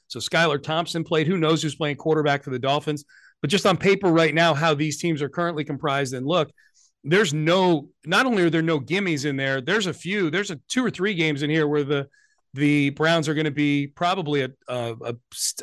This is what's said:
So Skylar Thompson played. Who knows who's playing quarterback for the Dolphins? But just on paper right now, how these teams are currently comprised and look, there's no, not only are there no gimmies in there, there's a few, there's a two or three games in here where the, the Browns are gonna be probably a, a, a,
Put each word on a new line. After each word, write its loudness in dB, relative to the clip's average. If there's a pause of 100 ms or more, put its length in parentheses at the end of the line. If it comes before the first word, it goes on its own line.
So -10
Skylar 2
Thompson -4
played. 0
Who 0
knows 2
who's -4
playing -4
quarterback 0
for -10
the -4
Dolphins? -2 (340)
But -2
just 0
on 4
paper 2
right 4
now, 4
how 2
these -4
teams -2
are -4
currently -4
comprised -2
and -6
look, 0 (540)
there's 2
no, 2 (160)
not 2
only 2
are 4
there 0
no 0
gimmies -2
in -2
there, -2
there's 0
a -4
few, -2
there's -4
a -10
two 0
or 0
three -2
games 0
in -2
here 2
where 0
the, -2 (480)
the 2
Browns 0
are -2
gonna 0
be 0
probably -2
a, -4 (180)
a, -6 (100)
a, -6 (480)